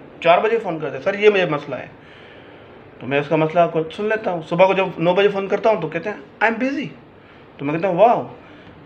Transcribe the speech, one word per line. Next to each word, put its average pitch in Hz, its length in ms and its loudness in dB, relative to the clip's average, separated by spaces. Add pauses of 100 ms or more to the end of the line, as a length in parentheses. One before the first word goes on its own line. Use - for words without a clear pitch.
(240)
चार 170 160 6
बजे 220 180 2
phone 175 220 -6
करते 139 180 -8
हैं, 131 60 -12
"सर, 202 120 -2
ये 208 140 4
मुझे 190 160 4
मसला 143 320 -4
है।" - 140 -14 (1080)
तो 120 60 -12
मैं 143 120 0
उसका 147 180 -2
मसला 160 260 2
आपको 160 200 0
सुन 208 260 -6
लेता 214 220 -2
हूँ। 170 120 -6
सुबह 175 220 2
को 190 80 4
जब 180 260 -2
नौ 170 140 2
बजे 196 160 4
phone 196 180 -4
करता 202 220 0
हूँ 202 120 0
तो 160 60 -4
कहते 170 220 -8
हैं, - 140 -10 (200)
"I 226 80 4
am 220 120 -4
busy।" 269 240 -4 (720)
तो 139 60 -8
मैं 147 100 -2
कहता 170 120 -2
हूँ, 170 100 0
"वाह, 202 260 4 (640)